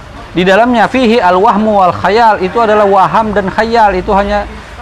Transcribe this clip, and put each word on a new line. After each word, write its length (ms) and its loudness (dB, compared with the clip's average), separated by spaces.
Di 80 0
dalamnya 480 2
fihi 320 2
al-wahmu 560 2
wal 160 2
khayal, 480 0
itu 160 -2
adalah 240 2
waham 480 2
dan 160 -2
khayal, 480 0
itu 160 -4
hanya 320 -2